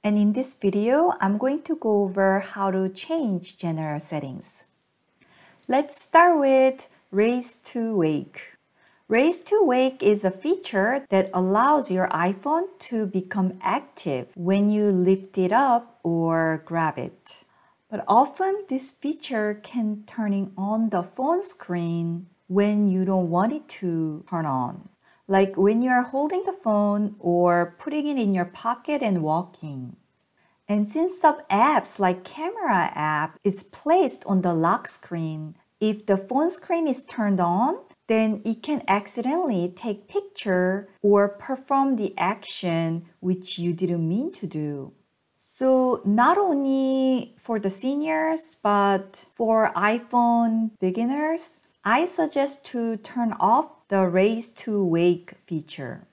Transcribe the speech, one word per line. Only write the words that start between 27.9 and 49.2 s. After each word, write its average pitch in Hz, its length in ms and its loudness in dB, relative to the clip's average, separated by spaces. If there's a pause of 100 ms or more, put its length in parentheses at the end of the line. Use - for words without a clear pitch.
it 285 120 -2
in 202 160 2
your 175 100 0
pocket 247 560 -6
and 196 220 0
walking. 151 720 -6 (720)
And 208 180 0
since 339 320 -2
some 302 220 4 (100)
apps 226 480 2
like 180 260 0
camera 311 720 -2
app 151 480 -4
is 196 200 -2
placed 320 640 0
on 190 160 2
the 175 100 0
lock 170 340 2
screen, 160 680 -8 (260)
if 214 240 -2
the 196 140 2
phone 269 320 0
screen 330 360 -2
is 262 200 -4
turned 202 340 0
on, 214 380 0 (280)
then 220 380 0
it 220 180 -6
can 294 240 -4
accidentally 214 880 -2
take 214 340 -10
picture 196 840 -2 (100)
or 202 260 6
perform 269 680 -2
the 208 220 -4
action 165 880 -2 (140)
which 180 380 -4
you 175 140 0
didn't 170 340 -2
mean 226 260 -2
to - 140 -12
do. 147 460 -8 (480)
So 262 640 2
not 240 320 4
only 269 1040 0
for 220 220 -4
the 196 100 -2
seniors, 320 880 -2
but 202 760 0